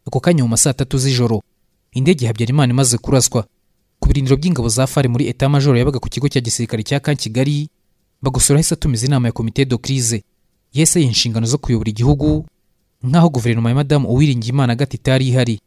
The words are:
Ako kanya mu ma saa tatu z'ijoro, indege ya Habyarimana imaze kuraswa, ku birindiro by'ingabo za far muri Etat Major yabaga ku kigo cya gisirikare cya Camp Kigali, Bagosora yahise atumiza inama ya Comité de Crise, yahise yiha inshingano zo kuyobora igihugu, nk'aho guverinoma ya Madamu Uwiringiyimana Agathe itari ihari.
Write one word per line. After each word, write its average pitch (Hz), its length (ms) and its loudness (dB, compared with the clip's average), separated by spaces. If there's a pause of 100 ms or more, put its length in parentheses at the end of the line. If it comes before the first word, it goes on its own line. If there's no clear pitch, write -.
Ako - 140 -4
kanya 165 220 2
mu 120 60 2
ma 113 80 0
saa 139 160 2
tatu 135 260 -2
z'ijoro, 123 440 0 (500)
indege 135 320 0
ya 117 80 0
Habyarimana 123 400 0
imaze 123 260 2
kuraswa, 127 460 0 (560)
ku - 80 2
birindiro 135 280 2
by'ingabo 147 320 0
za 120 180 0
far 131 220 0
muri 123 200 0
Etat 139 220 0
Major 139 260 4
yabaga 123 220 0
ku 117 100 -6
kigo 127 200 -2
cya 139 120 0
gisirikare 117 420 -4
cya 143 180 -2
Camp 147 180 -2
Kigali, 139 500 -2 (540)
Bagosora 131 360 2
yahise 160 160 0
atumiza 127 320 -2
inama 131 220 2
ya 110 40 -4
Comité 113 320 -2
de 123 120 -2
Crise, 117 460 -4 (500)
yahise 160 280 2
yiha 139 100 2
inshingano 113 360 -2
zo 131 120 -2
kuyobora 110 320 -2
igihugu, 143 540 0 (580)
nk'aho 165 260 4
guverinoma 117 400 0
ya 117 60 0
Madamu 139 340 0
Uwiringiyimana 123 640 0
Agathe 127 240 -4
itari 131 320 0
ihari. 120 380 0